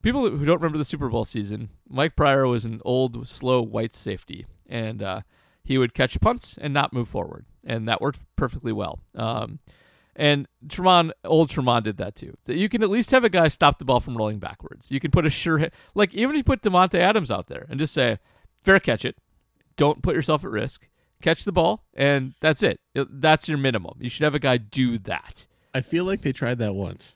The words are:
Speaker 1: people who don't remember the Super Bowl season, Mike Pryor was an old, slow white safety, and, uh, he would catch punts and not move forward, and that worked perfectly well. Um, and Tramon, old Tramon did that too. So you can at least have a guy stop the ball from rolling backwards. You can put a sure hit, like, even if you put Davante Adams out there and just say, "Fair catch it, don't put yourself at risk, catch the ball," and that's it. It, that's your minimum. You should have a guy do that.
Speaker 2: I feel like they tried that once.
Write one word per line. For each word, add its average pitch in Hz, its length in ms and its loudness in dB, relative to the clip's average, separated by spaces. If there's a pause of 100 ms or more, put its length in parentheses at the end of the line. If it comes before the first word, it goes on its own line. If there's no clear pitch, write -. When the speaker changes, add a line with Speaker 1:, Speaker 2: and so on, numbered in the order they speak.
Speaker 1:
people 247 300 0
who 143 120 -4
don't 165 140 4
remember 156 220 -2
the 147 40 0
Super 139 240 -4
Bowl 113 160 -2
season, 107 460 -6 (180)
Mike 139 300 -2
Pryor 139 280 4
was 120 200 0
an 113 180 -8
old, 123 420 0
slow 127 360 0
white 113 340 -4
safety, - 520 -10 (200)
and, 113 340 -8
uh, 101 200 -6 (420)
he 131 140 0
would 123 160 2
catch - 260 0
punts - 400 0
and 143 140 -6
not 139 180 0
move 120 160 -4
forward, - 380 -8 (180)
and 113 240 -6
that 113 140 0
worked 139 180 -2 (160)
perfectly 127 380 -4
well. 101 260 -6 (160)
Um, 110 440 -6 (560)
and 147 320 0 (200)
Tramon, 175 440 4 (120)
old 160 260 4
Tramon 123 340 0
did 107 140 -4
that 98 160 -8
too. - 280 -16
So - 100 -8
you 185 160 0
can 214 160 0
at 196 60 0
least 226 220 0
have 254 120 6
a 226 60 4
guy 170 180 4
stop 143 320 2
the 143 60 -10
ball 123 160 4
from 120 160 -8
rolling 107 220 -2
backwards. - 520 -14
You 135 80 -2
can 143 120 -2
put 170 140 4
a 156 40 4
sure 160 300 0
hit, 160 140 -2 (220)
like, 196 180 2
even 262 220 0
if 294 40 2
you 254 40 -2
put 262 180 2
Davante 185 380 4
Adams 180 320 2
out 95 160 -4
there - 220 -12
and 131 100 -6
just 151 140 -2
say, 120 240 0 (440)
"Fair 190 200 6
catch - 240 -2
it, - 100 -4 (640)
don't 147 240 2
put 165 140 0
yourself 151 280 0
at 139 60 -8
risk, 110 400 -6 (320)
catch - 240 0
the 202 80 -2
ball," 175 400 2
and 139 480 0
that's 156 220 2
it. 123 180 0 (120)
It, 135 280 -4
that's 156 260 4
your 156 120 -2
minimum. 120 420 -2
You 120 80 -6
should - 160 -2
have 147 100 0
a 147 40 0
guy 127 180 2
do 117 400 -2
that. - 500 -10 (260)
Speaker 2:
I 131 60 -2
feel 170 240 -2
like 190 180 -2
they 135 120 -2
tried 123 240 -2
that 104 180 -2
once. - 400 -8